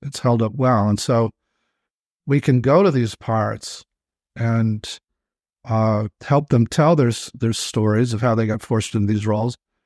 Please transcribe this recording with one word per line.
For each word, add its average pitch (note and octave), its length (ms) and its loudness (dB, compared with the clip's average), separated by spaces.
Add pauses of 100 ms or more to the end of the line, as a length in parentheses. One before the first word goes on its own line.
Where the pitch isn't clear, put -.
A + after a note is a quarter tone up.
it's - 200 -12
held A#2+ 200 2
up A2 140 -2
well. B2 340 2
And G2+ 100 2
so A#2 320 0 (960)
we C#3 140 2
can B2+ 220 2
go C#3+ 200 4
to F#3+ 80 4
these B2 240 -2
parts A2 720 -6 (520)
and, A2+ 640 -2 (680)
uh, A2 420 0 (140)
help C#3+ 260 -2
them A#2 180 4
tell D#3+ 300 2
their B2+ 120 2
s-, - 260 -6
their A2+ 180 -2
stories A2 600 0
of G#2+ 80 -4
how A#2+ 120 2
they A2+ 120 0
got G#2+ 160 -4
forced - 320 -4
into G#2 180 0
these G#2+ 140 -2
roles, A2 300 -2 (300)